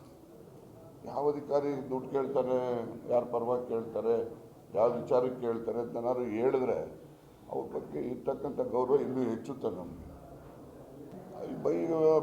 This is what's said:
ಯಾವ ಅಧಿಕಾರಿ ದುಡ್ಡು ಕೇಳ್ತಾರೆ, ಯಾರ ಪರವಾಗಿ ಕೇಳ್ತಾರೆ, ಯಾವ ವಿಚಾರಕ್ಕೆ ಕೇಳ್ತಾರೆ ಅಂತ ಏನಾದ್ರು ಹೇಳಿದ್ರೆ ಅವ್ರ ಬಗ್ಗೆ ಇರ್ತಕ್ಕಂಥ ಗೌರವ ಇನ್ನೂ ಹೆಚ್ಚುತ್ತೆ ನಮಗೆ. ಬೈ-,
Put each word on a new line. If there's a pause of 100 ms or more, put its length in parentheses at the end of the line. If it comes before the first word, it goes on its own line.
(1080)
ಯಾವ
ಅಧಿಕಾರಿ
ದುಡ್ಡು
ಕೇಳ್ತಾರೆ, (320)
ಯಾರ
ಪರವಾಗಿ
ಕೇಳ್ತಾರೆ, (420)
ಯಾವ
ವಿಚಾರಕ್ಕೆ
ಕೇಳ್ತಾರೆ
ಅಂತ
ಏನಾದ್ರು
ಹೇಳಿದ್ರೆ (440)
ಅವ್ರ
ಬಗ್ಗೆ
ಇರ್ತಕ್ಕಂಥ
ಗೌರವ
ಇನ್ನೂ
ಹೆಚ್ಚುತ್ತೆ
ನಮಗೆ. (1500)
ಬೈ-, (360)